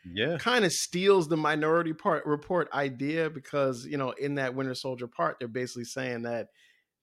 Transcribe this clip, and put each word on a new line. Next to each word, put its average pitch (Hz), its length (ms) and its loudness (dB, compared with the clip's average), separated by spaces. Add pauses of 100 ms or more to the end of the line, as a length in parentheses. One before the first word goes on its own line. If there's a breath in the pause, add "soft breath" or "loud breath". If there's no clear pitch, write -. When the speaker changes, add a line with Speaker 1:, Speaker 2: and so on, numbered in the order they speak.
Speaker 1:
Yeah. 110 340 0
Speaker 2:
kinda 226 300 2
steals 185 580 4
the 165 100 2
Minority 156 560 2
Part-, 160 320 0
Report 151 480 0
idea 143 560 0
because, 135 560 -2
you 143 120 -4
know, 135 140 -2
in 143 240 -2
that 131 200 -2
Winter 131 200 -2
Soldier 123 320 -6
part, 156 320 -2
they're 123 80 -6
basically 120 380 -6
saying 123 380 -6
that 117 260 -4 (540 soft breath)